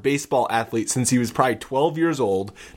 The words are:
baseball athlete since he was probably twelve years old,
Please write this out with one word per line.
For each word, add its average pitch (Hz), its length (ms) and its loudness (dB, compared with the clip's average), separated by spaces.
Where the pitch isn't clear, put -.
baseball 135 480 2
athlete 113 400 -2
since 123 200 0
he 127 80 4
was 117 140 0
probably 131 240 2
twelve 151 420 0
years 165 220 0
old, 98 320 0